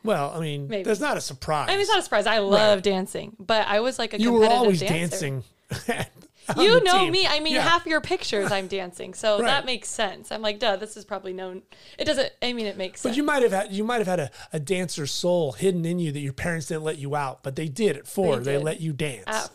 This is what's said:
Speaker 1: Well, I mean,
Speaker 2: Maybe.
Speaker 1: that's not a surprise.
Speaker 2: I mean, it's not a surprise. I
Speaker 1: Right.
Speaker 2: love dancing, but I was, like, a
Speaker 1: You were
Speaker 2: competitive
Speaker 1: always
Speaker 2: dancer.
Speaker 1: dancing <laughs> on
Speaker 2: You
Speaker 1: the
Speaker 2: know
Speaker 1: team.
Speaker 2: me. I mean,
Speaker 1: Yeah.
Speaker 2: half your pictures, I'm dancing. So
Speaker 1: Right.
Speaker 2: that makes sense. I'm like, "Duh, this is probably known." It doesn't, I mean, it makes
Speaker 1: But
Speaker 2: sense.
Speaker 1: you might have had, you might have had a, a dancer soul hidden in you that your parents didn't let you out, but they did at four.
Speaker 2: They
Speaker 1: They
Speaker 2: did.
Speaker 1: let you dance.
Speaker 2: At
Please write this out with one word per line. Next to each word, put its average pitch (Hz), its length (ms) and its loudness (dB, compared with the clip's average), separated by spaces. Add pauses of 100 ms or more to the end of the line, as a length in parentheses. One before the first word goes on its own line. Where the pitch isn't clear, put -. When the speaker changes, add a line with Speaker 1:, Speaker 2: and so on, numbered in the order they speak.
Speaker 1:
Well, 160 320 -2
I 165 60 -6
mean, 143 260 -6
Speaker 2:
Maybe. 202 160 -4
Speaker 1:
that's 214 160 0
not 269 160 0
a 156 60 -4
surprise. 147 480 -4
Speaker 2:
I - 20 0
mean, 392 80 0
it's 403 100 0
not 415 100 4
a - 40 -2
surprise. 220 240 0
I 220 120 4
Speaker 1:
Right. 202 40 2
Speaker 2:
love 202 380 6
dancing, 190 580 -2
but 214 280 2
I 208 120 2
was, 247 180 -2
like, 226 160 -4
a 208 60 -4
Speaker 1:
You 240 140 4
were 233 80 6
Speaker 2:
competitive 233 200 6
Speaker 1:
always 202 200 4
Speaker 2:
dancer. 185 120 0
Speaker 1:
dancing 156 500 -2 (280)
<laughs> 160 340 -4 (500)
on - 80 2
Speaker 2:
You 453 160 8
Speaker 1:
the 440 60 4
Speaker 2:
know 359 140 6
Speaker 1:
team. 349 140 2
Speaker 2:
me. 370 120 2
I 302 140 2
mean, 311 160 -2
Speaker 1:
Yeah. - 60 2
Speaker 2:
half 339 260 2
your 320 140 2
pictures, 208 500 -2
I'm 190 160 -2
dancing. 185 480 -8
So 208 240 2
Speaker 1:
Right. 233 80 0
Speaker 2:
that 269 180 2
makes 254 240 -6
sense. - 420 -6
I'm 220 120 -6
like, 208 160 -2
"Duh, 214 160 2
this 214 200 -10
is 208 100 -18
probably 196 280 -10
known." 185 300 -10 (340)
It 311 80 -4
doesn't, 269 260 2 (100)
I 247 120 -2
mean, 226 140 -4
it 196 100 -8
makes 190 240 -8
Speaker 1:
But 254 80 -2
Speaker 2:
sense. 233 80 -2
Speaker 1:
you 294 60 0
might 294 180 2
have 226 100 4
had, 196 200 -2
you 196 120 -4
might 240 140 -2
have 202 100 0
had 180 120 0
a, 143 120 -4 (220)
a 160 60 -4
dancer 165 480 -2
soul 175 460 0
hidden 180 320 0
in 170 120 -2
you 165 140 -2
that 143 80 -6
your 139 140 -6
parents 165 340 -4
didn't 156 160 -4
let 156 160 -4
you 139 160 -4
out, 139 260 -4
but 135 140 -6
they 160 120 -4
did 175 300 0
at - 80 -16
four. 175 320 2
Speaker 2:
They 123 60 -4
Speaker 1:
They 139 140 0
Speaker 2:
did. 143 60 0
Speaker 1:
let 156 180 -4
you 160 120 -4
dance. 127 320 -6
Speaker 2:
At - 300 -4